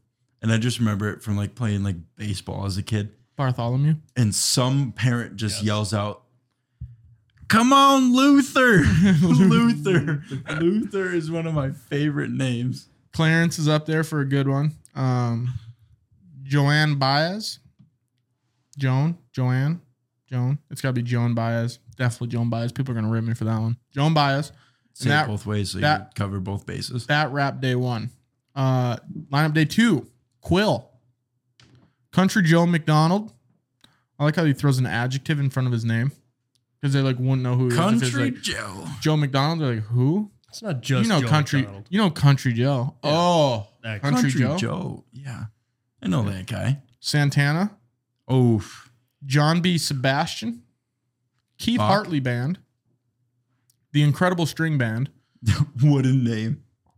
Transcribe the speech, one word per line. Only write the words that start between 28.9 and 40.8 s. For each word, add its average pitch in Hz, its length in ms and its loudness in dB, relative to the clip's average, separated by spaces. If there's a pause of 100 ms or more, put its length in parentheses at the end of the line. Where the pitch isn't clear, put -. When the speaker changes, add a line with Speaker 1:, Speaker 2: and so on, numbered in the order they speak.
Speaker 2:
lineup 147 240 2
day 156 100 4
two. 214 440 2 (320)
Quill. 175 480 0 (1200)
Country 190 320 2
Joe 170 240 4
McDonald. 165 640 2 (880)
I 147 60 -2
like 151 120 2
how 175 80 2
he 147 100 4
throws 135 240 2
an 127 80 0
adjective 127 520 -2
in 139 120 0
front 127 160 -2
of 123 60 -2
his 117 120 -2
name 117 260 0 (720)
'cause 139 140 -2
they, 139 80 2
like, 131 160 0
wouldn't 131 240 0
know 123 120 0
who 127 140 2
he 120 60 0
is 123 40 2
if 202 140 2
it's, 233 80 2 (100)
Speaker 1:
Country 247 200 0
Speaker 2:
like, 247 120 -10
Speaker 1:
Joe. 98 440 -10 (140)
Speaker 2:
Joe 156 160 2
McDonald. 147 440 0
They're 131 160 -2
like, 107 80 -4
"Who?" 135 460 0 (180)
Speaker 3:
It's - 140 -20
not 175 180 -6